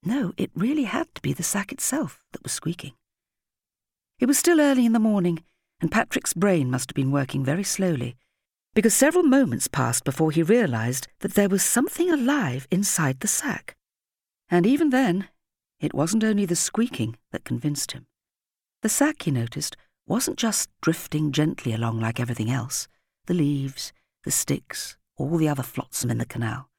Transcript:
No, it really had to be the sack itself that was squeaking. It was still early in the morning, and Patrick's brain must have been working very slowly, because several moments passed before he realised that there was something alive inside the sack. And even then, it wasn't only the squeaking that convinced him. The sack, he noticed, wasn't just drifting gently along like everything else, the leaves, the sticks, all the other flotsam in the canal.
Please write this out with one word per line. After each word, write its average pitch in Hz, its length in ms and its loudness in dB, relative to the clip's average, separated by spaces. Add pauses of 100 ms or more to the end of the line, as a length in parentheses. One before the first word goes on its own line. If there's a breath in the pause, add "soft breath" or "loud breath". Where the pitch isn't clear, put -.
No, 220 340 -2
it - 180 -4
really 262 300 0
had - 300 -6
to - 80 -16
be 143 100 -2
the 165 100 -6
sack - 300 -4
itself - 600 -6
that - 100 -14
was - 100 -10
squeaking. - 420 -8 (1200)
It 247 80 2
was 269 120 4
still 339 220 6
early 277 240 4
in 226 80 4
the 233 60 4
morning, 196 460 2 (360)
and 165 100 0
Patrick's - 440 -2
brain 170 360 2
must 127 200 -4
have - 60 -8
been 135 160 0
working 139 320 -2
very 165 200 -2
slowly, 147 520 -2 (580)
because 214 200 4
several 320 300 4
moments 262 440 4
passed 123 360 -2
before 156 260 0
he 160 120 2
realised 131 680 0 (120)
that - 140 -8
there 202 140 4
was 190 160 2
something 339 460 0
alive 240 600 0
inside 160 500 0
the - 80 -4
sack. - 480 -6 (760)
And 175 160 4
even 285 240 4
then, 185 380 2 (520)
it - 140 -4
wasn't 190 300 0
only 208 200 2
the 170 120 0
squeaking - 600 -2 (160)
that - 120 -6
convinced 143 480 -4
him. - 140 -14 (760)
The 220 60 2
sack, - 320 0
he 160 80 -2
noticed, - 480 -4 (280)
wasn't 226 300 -2
just - 320 -2 (140)
drifting 151 500 -2
gently 151 400 0
along 113 280 -2
like 113 200 -4
everything 120 300 -4
else, 127 360 -4 (400)
the 175 60 -2
leaves, 143 640 -2 (300)
the - 60 -6
sticks, - 680 -4 (180)
all 151 220 -2
the 156 100 4
other 139 140 0
flotsam - 480 -6
in 117 80 -2
the 117 80 -2
canal. 117 420 -6 (100)